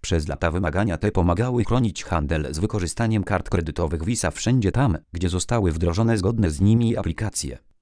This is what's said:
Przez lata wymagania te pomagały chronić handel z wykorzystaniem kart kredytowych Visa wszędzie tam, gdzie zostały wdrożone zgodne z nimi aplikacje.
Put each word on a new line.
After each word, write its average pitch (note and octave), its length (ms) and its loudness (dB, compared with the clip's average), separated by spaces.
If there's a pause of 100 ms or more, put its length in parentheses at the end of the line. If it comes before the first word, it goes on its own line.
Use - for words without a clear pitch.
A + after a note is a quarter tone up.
Przez D#2 280 -2
lata D2+ 220 -2
wymagania F2 480 0
te G#2 140 0
pomagały G#2 520 2
chronić A2+ 400 0
handel D2+ 500 -2
z - 40 -6
wykorzystaniem G#2+ 640 -2
kart F#2 260 -4
kredytowych D#2+ 540 -2
Visa G#2 260 -2
wszędzie A2+ 420 2
tam, C3 260 2 (140)
gdzie E2+ 160 -2
zostały F#2 440 0
wdrożone F2 460 2
zgodne G2 320 2
z D2+ 100 -4
nimi A2+ 360 4
aplikacje. E2 640 -6 (220)